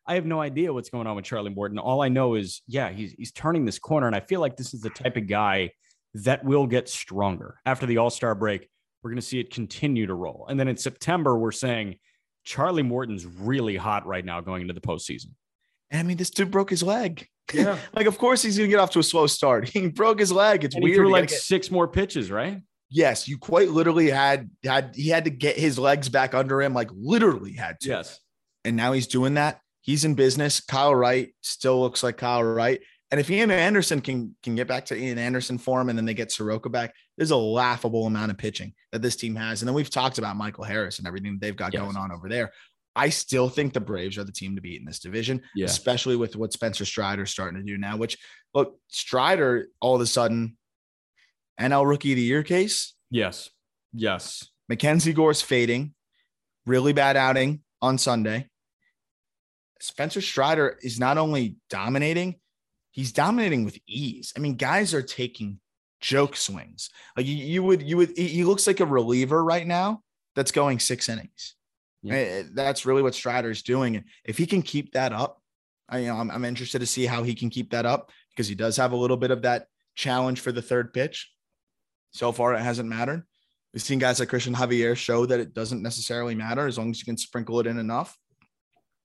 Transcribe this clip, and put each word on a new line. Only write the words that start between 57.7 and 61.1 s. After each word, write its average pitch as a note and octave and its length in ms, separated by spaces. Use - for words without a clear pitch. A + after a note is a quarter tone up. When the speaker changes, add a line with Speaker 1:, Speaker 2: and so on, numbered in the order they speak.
Speaker 2:
on C3 160
Sunday. A#2 500
Spencer D#3+ 420
Strider D3 600
is A#2 180
not C3 180